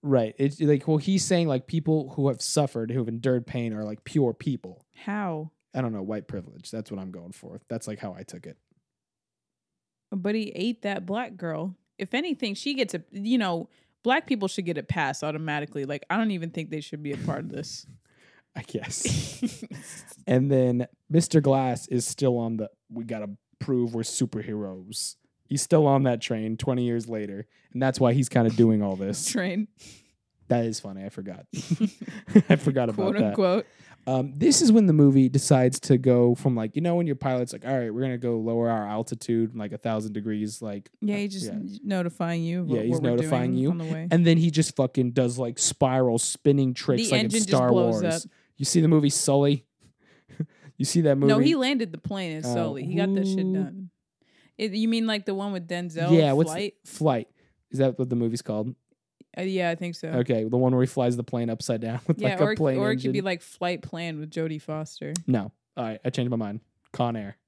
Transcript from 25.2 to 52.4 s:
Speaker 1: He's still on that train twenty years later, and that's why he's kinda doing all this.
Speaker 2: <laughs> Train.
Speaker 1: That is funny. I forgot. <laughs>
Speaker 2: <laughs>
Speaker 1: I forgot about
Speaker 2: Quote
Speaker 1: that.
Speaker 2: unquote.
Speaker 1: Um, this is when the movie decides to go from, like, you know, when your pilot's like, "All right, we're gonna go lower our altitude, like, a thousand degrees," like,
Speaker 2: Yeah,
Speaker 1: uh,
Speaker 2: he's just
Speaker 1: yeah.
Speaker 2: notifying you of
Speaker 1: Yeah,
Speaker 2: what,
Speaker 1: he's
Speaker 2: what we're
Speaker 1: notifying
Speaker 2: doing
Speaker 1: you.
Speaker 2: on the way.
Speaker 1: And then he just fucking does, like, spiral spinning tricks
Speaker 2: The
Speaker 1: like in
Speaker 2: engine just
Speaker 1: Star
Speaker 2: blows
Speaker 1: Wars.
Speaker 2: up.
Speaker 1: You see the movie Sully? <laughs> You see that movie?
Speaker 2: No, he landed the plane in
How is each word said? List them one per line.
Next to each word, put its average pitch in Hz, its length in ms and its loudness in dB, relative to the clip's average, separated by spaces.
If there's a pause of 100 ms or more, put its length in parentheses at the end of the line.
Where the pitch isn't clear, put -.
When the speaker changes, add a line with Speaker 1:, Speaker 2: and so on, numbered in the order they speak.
Speaker 1:
He's 143 160 -2
still 160 260 6
on 139 160 4
that 120 160 2
train 110 380 -4
twenty 123 260 0
years 117 240 -2
later, 107 400 -8 (240)
and 123 100 -4
that's 131 160 0
why 123 140 6
he's 127 160 2
kinda 117 220 4
doing 110 340 6
all 98 140 -2
this. 98 280 -4
Speaker 2:
<laughs> - 60 -2
Train. 214 380 -2 (800)
Speaker 1:
That 120 160 2
is 110 160 -6
funny. 95 240 -12
I 101 40 -10
forgot. 95 400 -14
<laughs> - 40 -18
Speaker 2:
<laughs> - 960 2
Speaker 1:
I 165 80 8
forgot 135 320 0
about 107 60 -4 (180)
Speaker 2:
Quote - 60 -2
Speaker 1:
that. - 40 4
Speaker 2:
unquote. 190 420 2 (400)
Speaker 1:
Um, 131 300 0
this 269 260 4
is 285 80 6
when 220 180 8
the 175 60 6
movie 135 360 8
decides 127 520 4
to 131 160 4
go 123 380 6
from, 131 200 0
like, 110 200 -4
you 147 60 -2
know, 170 140 0
when 175 120 0
your 139 80 -2
pilot's 127 380 -2
like, - 120 -12
"All 131 140 -2
right, 113 140 -4
we're 120 80 -4
gonna 131 160 -2
go 120 200 -2
lower 117 320 0
our 110 160 0
altitude, 113 720 -4
like, 104 160 -8
a 110 60 -10
thousand 110 340 -4
degrees," 107 500 -6
like, 101 280 -10 (100)
Speaker 2:
Yeah, 208 160 -2
Speaker 1:
uh, - 40 -4
Speaker 2:
he's 202 140 -6
just 190 120 -8
Speaker 1:
yeah. 214 140 -8 (260)
Speaker 2:
notifying 170 580 -2
you 170 200 -4
of 165 40 -6
Speaker 1:
Yeah, 131 100 0
Speaker 2:
what, 107 80 -2
Speaker 1:
he's 120 100 0
Speaker 2:
what - 80 -2
we're 127 80 2
Speaker 1:
notifying 123 400 0
Speaker 2:
doing 127 120 0
Speaker 1:
you. 139 80 2
Speaker 2:
on 175 60 -2
the 165 80 -6
way. 160 260 -6
Speaker 1:
And 170 160 6
then 165 100 8
he 165 140 4
just 156 240 0
fucking 127 360 2
does, 123 260 2
like, 120 200 -4
spiral 127 600 2
spinning 139 540 2
tricks 143 300 0
Speaker 2:
The - 80 0
Speaker 1:
like 131 100 4
in - 60 2
Speaker 2:
engine 214 120 0
just 208 80 0
Speaker 1:
Star 127 220 4
Speaker 2:
blows 113 320 4
Speaker 1:
Wars. 165 240 0
Speaker 2:
up. - 60 -20 (280)
Speaker 1:
You 139 60 -4
see 170 160 4
the 160 80 6
movie 147 220 6
Sully? 143 520 2 (680)
<laughs> - 160 -8 (340)
You 131 60 0
see 170 160 2
that 147 160 6
movie? 139 160 6
Speaker 2:
No, - 60 4
he 311 160 6
landed 254 360 0
the 160 60 -12
plane 190 360 -6
in 156 120 -6